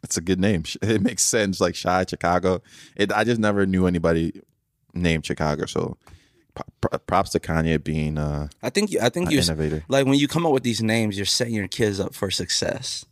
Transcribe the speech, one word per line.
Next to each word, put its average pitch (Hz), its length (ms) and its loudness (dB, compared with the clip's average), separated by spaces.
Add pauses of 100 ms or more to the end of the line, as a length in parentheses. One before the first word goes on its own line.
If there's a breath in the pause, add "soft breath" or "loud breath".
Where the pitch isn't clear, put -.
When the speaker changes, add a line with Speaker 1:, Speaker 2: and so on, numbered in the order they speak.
Speaker 1:
it's - 140 -6
a 90 40 -2
good 92 200 0
name. 95 320 2
<laughs> - 100 -8
It 104 200 2
makes 104 200 -2
sense, 101 380 0
like, 90 140 2
Shy 92 340 2
Chicago. 90 540 0 (340 loud breath)
It, 101 160 2
I 107 120 2
just 117 160 0
never 101 260 2
knew 92 200 2
anybody 85 540 2 (540)
named 82 300 0
Chicago, 76 420 -2
so - 300 -4 (580 soft breath)
p-, - 80 -12 (200)
p-, - 240 -2
props 92 240 2
to 85 100 0
Kanye 80 420 0
being, 76 360 -2
uh, 73 300 -4 (140)
Speaker 2:
I - 80 -4
think 202 200 0
you, - 100 0
I 120 80 2
think 175 180 -2
Speaker 1:
an 160 60 0
Speaker 2:
you 143 60 4
s-, 87 100 2
Speaker 1:
innovator. 78 400 -2
Speaker 2:
like, 135 180 2
when 139 120 4
you 143 100 2
come 165 180 0
up 156 60 4
with 131 120 2
these 113 180 0
names, 110 340 0
you're 98 100 -4
setting 117 280 -2
your 98 140 -2
kids 101 320 0
up - 140 -6
for - 160 -4
success. - 800 -4